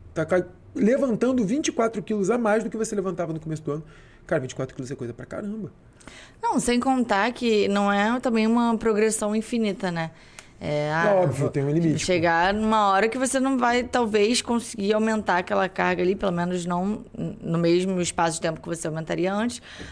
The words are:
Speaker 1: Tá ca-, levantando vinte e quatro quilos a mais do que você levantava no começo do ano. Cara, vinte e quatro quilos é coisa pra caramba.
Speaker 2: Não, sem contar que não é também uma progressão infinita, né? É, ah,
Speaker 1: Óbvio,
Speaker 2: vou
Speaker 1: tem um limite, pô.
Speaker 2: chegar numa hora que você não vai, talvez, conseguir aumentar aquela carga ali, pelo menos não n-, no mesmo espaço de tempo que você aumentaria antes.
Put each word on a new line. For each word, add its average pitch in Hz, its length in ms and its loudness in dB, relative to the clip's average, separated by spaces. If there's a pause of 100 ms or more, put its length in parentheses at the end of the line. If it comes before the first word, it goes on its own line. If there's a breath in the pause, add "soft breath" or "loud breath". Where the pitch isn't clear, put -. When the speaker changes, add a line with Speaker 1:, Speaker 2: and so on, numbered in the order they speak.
(140)
Speaker 1:
Tá 160 100 0
ca-, 185 220 2 (300)
levantando 247 680 2
vinte 285 240 0
e 320 40 -2
quatro 226 300 0
quilos 202 280 -2
a 240 80 2
mais 220 240 2
do 226 80 -6
que 233 60 -8
você 214 180 -4
levantava 180 380 -4
no 160 80 -6
começo 156 220 -8
do 143 100 -4
ano. 156 120 -6 (420 loud breath)
Cara, 160 140 0
vinte 127 120 -8
e - 20 -14
quatro 131 220 -8
quilos 127 140 -8
é 143 40 -6
coisa 120 180 -8
pra 123 140 -12
caramba. 208 460 -8 (720 loud breath)
Speaker 2:
Não, 440 160 0
sem 240 220 2
contar 240 520 2
que 214 360 0
não 202 240 2
é 208 280 2
também 226 260 2
uma 233 300 2
progressão 214 600 0
infinita, 214 540 -2
né? 165 200 -4 (520 loud breath)
É, 147 300 -2
ah, 165 300 4
Speaker 1:
Óbvio, 147 100 2 (100)
Speaker 2:
vou 131 80 2
Speaker 1:
tem 139 140 -2
um 143 60 0
limite, 156 300 2
pô. - 60 -4
Speaker 2:
chegar 175 460 4
numa 214 380 2
hora 196 180 4
que 226 80 -4
você 262 240 0
não 269 160 0
vai, 247 260 2
talvez, 226 600 2
conseguir 220 500 0
aumentar 214 460 2
aquela 190 320 0
carga 180 320 0
ali, 185 120 2
pelo 196 180 -2
menos 175 340 -2
não 185 360 -2 (140)
n-, - 240 -6
no 165 180 -2
mesmo 180 420 2
espaço 170 360 0
de - 60 -10
tempo 160 180 -4
que - 80 -14
você 165 180 -6
aumentaria 160 460 -2
antes. 226 300 -2 (300 loud breath)